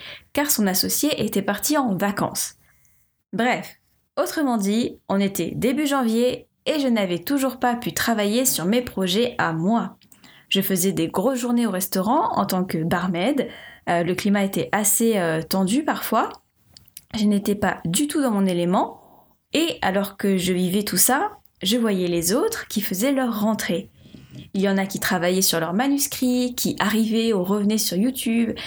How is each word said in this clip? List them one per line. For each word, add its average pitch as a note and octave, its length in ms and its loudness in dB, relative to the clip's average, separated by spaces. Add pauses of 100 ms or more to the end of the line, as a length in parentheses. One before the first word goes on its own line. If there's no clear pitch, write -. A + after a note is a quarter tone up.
(340)
car G3 160 0
son G#3 160 2
associé F#3+ 580 0
était G#3 160 -2
parti G#3 380 0
en A#3 180 0
vacances. - 600 -2 (760)
Bref, A3 440 -2 (440)
autrement C#4+ 380 0
dit, G#3 400 0 (100)
on G3 120 2
était G3 340 -2
début C4 320 0
janvier B3 600 0 (180)
et D#4 120 0
je C#4 80 0
n'avais G3 320 0
toujours C4 400 -2
pas B3 160 0
pu A#3 180 -4
travailler A3 520 0
sur F3 220 0
mes A#3+ 160 2
projets G3+ 560 -2
à E3 140 0
moi. F#3 440 0 (520)
Je F#3+ 120 0
faisais F#3+ 320 0
des D#3+ 160 0
grosses A#3 320 0
journées A#3+ 260 2
au G#3 40 0
restaurant F#3+ 680 0
en G3 80 2
tant F#3 180 0
que F#3 140 -4
barmaid. F3+ 720 0 (400)
Euh, F3 160 2
le F3+ 100 0
climat G3+ 300 2
était F#3+ 260 -2
assez, G#3+ 460 2
euh, E3 260 0
tendu F#3+ 400 0
parfois. C#4+ 460 0 (880)
Je G#3+ 60 2
n'étais G3+ 300 2
pas G3 320 -2
du F#3+ 200 0
tout D4+ 140 0
dans C4 100 2
mon G3 140 2
élément. F#3 560 2 (540)
Et D#4+ 260 0
alors G3 380 -2
que G3 180 2
je F3+ 160 0
vivais F3+ 300 2
tout F#3+ 160 -2
ça, D#4 400 2 (240)
je G#3+ 160 2
voyais G3+ 280 0
les F3 280 0
autres G#4 340 -2
qui G3+ 140 -4
faisaient G3+ 300 0
leur B3 280 0
rentrée. G#3 500 -2 (600)
Il G3 80 -2
y G3 80 2
en G3 100 2
a F#3+ 60 0
qui G3 160 -6
travaillaient F#3 400 0
sur F3+ 180 2
leurs E3 160 -2
manuscrits, B3 800 0
qui - 240 -2
arrivaient A3 540 2
ou F#3+ 100 0
revenaient G#3 360 2
sur F3+ 180 -2
YouTube, A#3 560 0 (140)